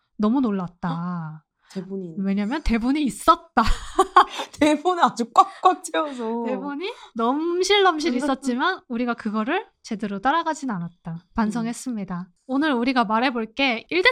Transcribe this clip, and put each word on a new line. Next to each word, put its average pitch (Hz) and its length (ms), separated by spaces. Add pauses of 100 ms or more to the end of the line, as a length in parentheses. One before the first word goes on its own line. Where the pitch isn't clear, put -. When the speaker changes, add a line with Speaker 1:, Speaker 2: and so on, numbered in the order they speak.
(180)
Speaker 1:
너무 214 240
놀랐다. 190 480
Speaker 2:
헉, 165 520 (320)
대본이 190 380
있네. 156 120
Speaker 1:
왜냐면 202 400
대본이 247 400
있었다. - 600
Speaker 2:
<laughs> - 960
대본을 311 440
아주 233 280
꽉꽉 370 520
채워서. 247 640
Speaker 1:
대본이 285 440 (240)
넘실넘실 330 1040
Speaker 2:
<laughs> - 0
Speaker 1:
있었지만 277 680
우리가 240 260
그거를 233 540 (160)
제대로 202 360
따라가진 302 520
않았다. 170 540 (100)
반성했습니다. 220 920
Speaker 2:
음. - 40 (160)
Speaker 1:
오늘 277 240
우리가 240 320
말해볼 226 500
게 254 340
일 339 140
대 466 80